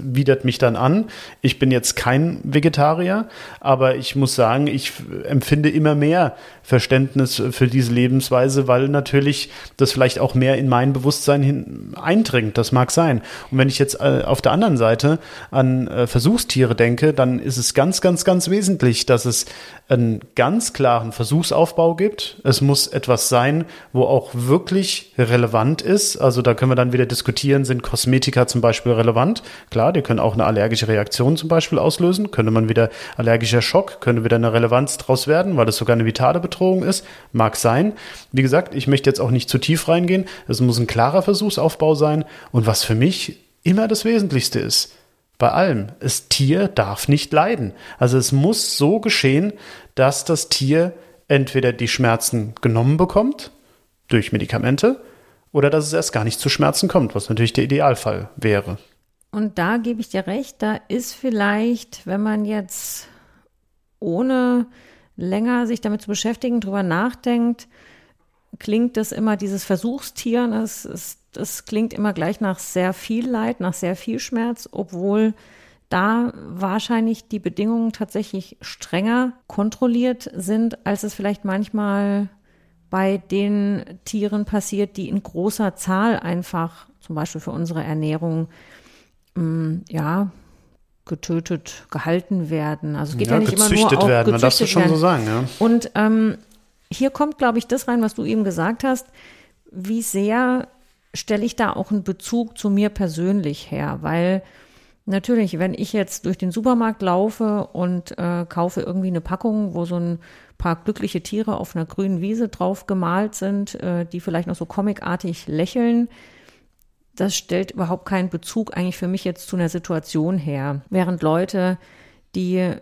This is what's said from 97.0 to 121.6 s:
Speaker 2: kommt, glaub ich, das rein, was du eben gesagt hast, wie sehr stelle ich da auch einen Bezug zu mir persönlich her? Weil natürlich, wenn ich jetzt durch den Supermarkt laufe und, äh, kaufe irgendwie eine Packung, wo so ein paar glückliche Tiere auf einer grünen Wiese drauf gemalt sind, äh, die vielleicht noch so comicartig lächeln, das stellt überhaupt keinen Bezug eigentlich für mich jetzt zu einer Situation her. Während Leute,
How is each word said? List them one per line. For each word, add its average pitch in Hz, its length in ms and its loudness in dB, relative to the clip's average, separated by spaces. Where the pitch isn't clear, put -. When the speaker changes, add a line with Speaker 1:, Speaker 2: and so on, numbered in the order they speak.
Speaker 2:
kommt, 294 280 -4
glaub 240 180 2
ich, 233 100 -4
das - 220 -4
rein, 240 140 0
was 214 120 -2
du 226 100 -6
eben 220 200 0
gesagt 190 400 -4
hast, 262 220 -2
wie 214 300 -6
sehr 247 640 0
stelle 208 320 -4
ich 233 120 -4
da 214 160 -2
auch - 180 -6
einen 202 140 -2
Bezug 220 520 -6
zu 208 140 -2
mir 202 180 2
persönlich 180 800 -4
her? 143 300 -6
Weil 175 420 0
natürlich, 196 540 -2
wenn 185 160 -2
ich - 180 -6
jetzt 196 320 -4
durch 180 140 -2
den 185 140 -4
Supermarkt 226 500 0
laufe 208 680 0
und, 180 440 -4
äh, 175 320 -4
kaufe 175 340 -4
irgendwie 185 260 -4
eine 170 120 -2
Packung, 214 540 -4
wo 170 100 -4
so 175 120 -4
ein 170 220 -4
paar 165 200 -2
glückliche 202 440 -6
Tiere 214 360 -6
auf - 180 -10
einer 165 100 -4
grünen 190 360 -4
Wiese 220 280 -2
drauf 185 380 -6
gemalt 190 480 -2
sind, 202 400 -4
äh, 175 320 -4
die 175 140 -10
vielleicht 170 260 -4
noch 175 100 -6
so 170 100 -8
comicartig 185 840 -6
lächeln, 233 600 0
das 196 180 -2
stellt 180 380 -6
überhaupt 180 340 -6
keinen 185 220 -2
Bezug - 480 -6
eigentlich 180 200 -4
für 180 120 -6
mich 185 160 -4
jetzt - 240 -8
zu 190 80 -6
einer 170 120 0
Situation 165 680 -4
her. 143 520 -6
Während 180 320 -2
Leute, 180 560 0